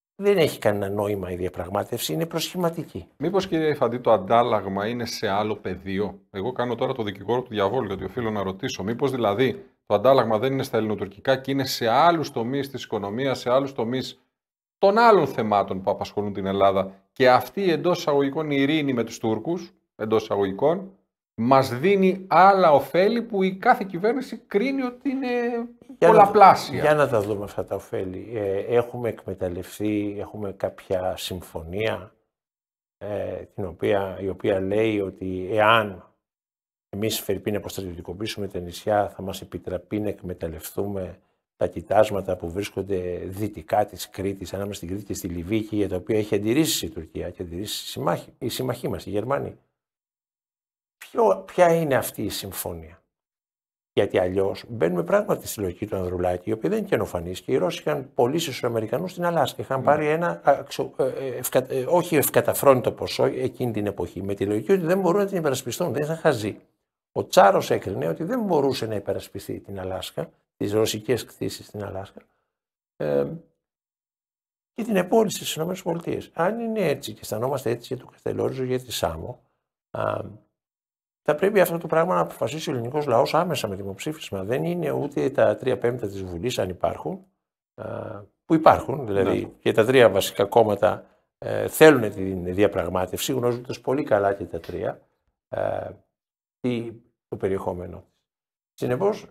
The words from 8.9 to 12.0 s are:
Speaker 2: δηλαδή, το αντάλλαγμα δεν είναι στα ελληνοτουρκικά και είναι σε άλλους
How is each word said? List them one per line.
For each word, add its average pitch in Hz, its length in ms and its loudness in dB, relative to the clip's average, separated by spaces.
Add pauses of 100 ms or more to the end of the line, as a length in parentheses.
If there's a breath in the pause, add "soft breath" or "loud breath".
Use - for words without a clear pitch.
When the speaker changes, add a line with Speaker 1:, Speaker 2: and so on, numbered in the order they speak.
Speaker 2:
δηλαδή, 113 540 0 (220)
το 104 80 0
αντάλλαγμα 113 440 4
δεν 131 140 0
είναι 135 100 -2
στα 135 140 -4
ελληνοτουρκικά 107 600 -2
και 131 140 -6
είναι 139 140 0
σε 123 240 -2
άλλους 151 420 4